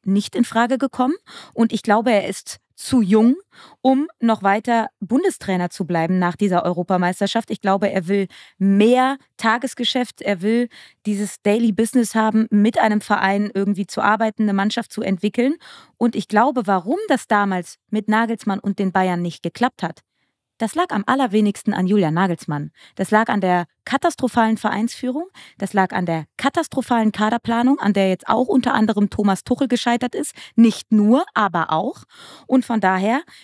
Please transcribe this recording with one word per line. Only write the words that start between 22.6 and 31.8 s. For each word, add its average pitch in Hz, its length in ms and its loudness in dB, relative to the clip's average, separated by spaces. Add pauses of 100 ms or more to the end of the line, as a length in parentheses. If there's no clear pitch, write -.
Das 190 140 -4
lag 214 180 4
an 202 140 -2
der 180 240 0 (200)
katastrophalen 240 720 0
Vereinsführung, 247 720 -4 (300)
das - 160 -8
lag 190 200 2
an 180 120 -2
der 165 200 -4 (120)
katastrophalen 247 720 -2
Kaderplanung, 233 680 0
an 208 120 0
der 190 180 2
jetzt 185 200 -4
auch 247 180 2
unter 269 280 2
anderem 208 340 2
Thomas 202 340 0
Tuchel 254 240 -2
gescheitert 240 460 -2
ist. - 200 -6 (220)
Nicht - 360 4
nur, 220 420 4
aber 175 380 0
auch. 165 320 -4 (420)